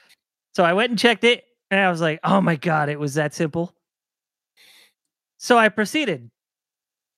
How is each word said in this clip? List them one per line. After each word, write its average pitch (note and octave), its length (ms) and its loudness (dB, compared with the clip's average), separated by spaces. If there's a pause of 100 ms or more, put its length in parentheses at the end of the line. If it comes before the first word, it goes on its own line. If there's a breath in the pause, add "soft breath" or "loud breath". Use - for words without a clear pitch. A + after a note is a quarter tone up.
(560 soft breath)
so F#3+ 80 2
I E3+ 100 4
went A#3 180 0
and G#3+ 80 -2
checked A#3+ 240 2
it, A#3+ 220 0 (260)
and G3 80 0
I F#3+ 120 2
was E3 100 -4
like, D#3+ 220 -2
"Oh F#3+ 180 2
my E3+ 160 0
God, D3+ 320 -2
it D3 100 -6
was D3 160 -6
that D3+ 180 -2
simple." E3+ 420 -6 (1600 soft breath)
So - 180 2
I A3 120 4
proceeded. G3 600 -4 (880)